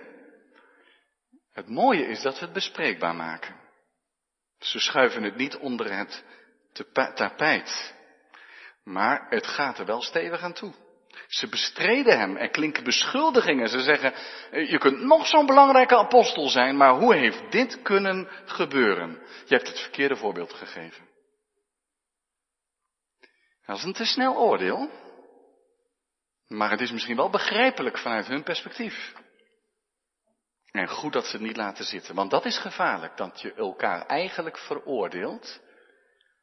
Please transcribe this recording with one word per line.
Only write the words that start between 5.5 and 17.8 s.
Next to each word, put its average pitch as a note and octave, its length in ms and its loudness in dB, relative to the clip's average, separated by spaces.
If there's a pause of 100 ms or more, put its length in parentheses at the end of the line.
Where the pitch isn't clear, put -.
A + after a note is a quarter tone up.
onder A2+ 400 -6
het - 280 -10 (480)
tepa-, - 400 -4
tapijt. - 840 -2 (920)
Maar G#2 440 0
het A2 180 -2
gaat C#3 320 -4
er F#2+ 80 -10
wel A2+ 160 -4
stevig E3+ 400 -4
aan F3 100 -8
toe. G3 200 -14 (560)
Ze - 200 -6
bestreden A3 720 2
hem. F#2+ 180 -2
Er A2+ 140 -4
klinken D3+ 340 -2
beschuldigingen. F3+ 840 2
Ze B2 120 -2
zeggen, C3+ 340 2 (360)
"Eh, D3+ 200 -4
je D3+ 80 2
kunt C4 220 2
nog D4+ 260 6
zo'n D4+ 200 6
belangrijke C4+ 500 8
apostel G#3 520 6
zijn, C3 280 2
maar C#3 160 10
hoe E3+ 220 6
heeft B2 380 0
dit A#3+ 300 0